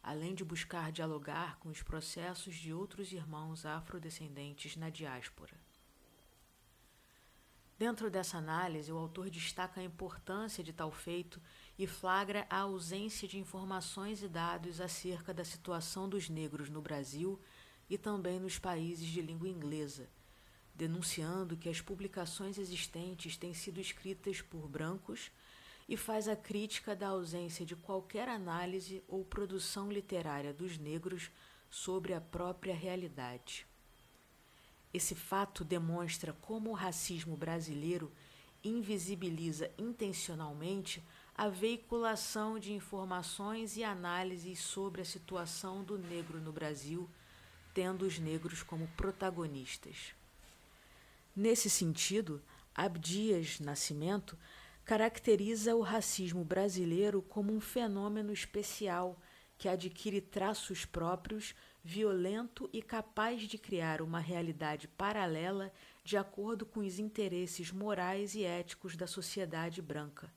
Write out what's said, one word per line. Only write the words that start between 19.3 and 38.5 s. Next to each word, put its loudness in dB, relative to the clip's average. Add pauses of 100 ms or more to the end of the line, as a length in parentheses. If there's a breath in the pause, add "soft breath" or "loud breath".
inglesa, -4 (680 loud breath)
denunciando 0
que -6
as -2
publicações -4
existentes -4
têm -6
sido -6
escritas -4
por -8
brancos -4 (580 loud breath)
e 0
faz 0
a 4
crítica -2
da -2
ausência -2
de -6
qualquer -2
análise -2
ou -2
produção -2
literária 0
dos -4
negros -4 (360 loud breath)
sobre 0
a 0
própria -2
realidade. -4 (1300 loud breath)
Esse 0
fato 0
demonstra 0
como -4
o 0
racismo 0
brasileiro 0 (520 loud breath)